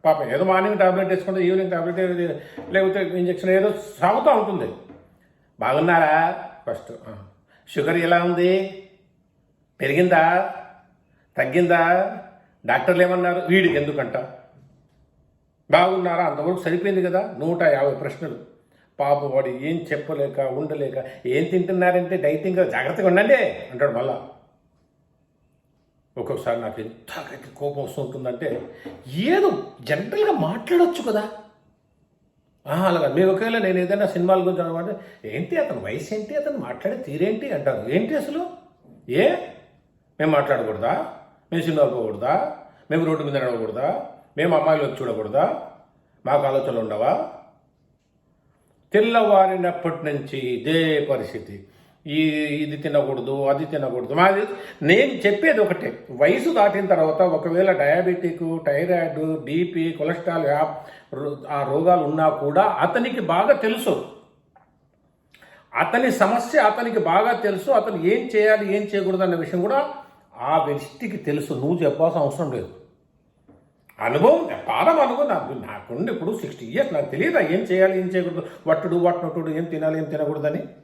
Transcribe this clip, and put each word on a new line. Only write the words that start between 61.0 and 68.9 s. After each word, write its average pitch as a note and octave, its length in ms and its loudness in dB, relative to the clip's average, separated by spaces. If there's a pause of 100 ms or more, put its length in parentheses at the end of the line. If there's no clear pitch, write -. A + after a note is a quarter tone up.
రో-, C#3+ 360 -8
ఆ C#3+ 140 -2
రోగాలు E3 380 4
ఉన్నా D#3 280 2
కూడా D3 340 2
అతనికి A#3 580 0
బాగా F#3 320 2
తెలుసు. A3 520 -2 (1700)
అతని A#3+ 360 2
సమస్య A#3 480 2
అతనికి A3+ 400 2
బాగా G3+ 320 2
తెలుసు. G#3 400 -2
అతను D3 240 2
ఏం G3 400 0
చేయాలి, G#3 400 4
ఏం G#3 60 0
చేయకూడదు F#3+ 420 -2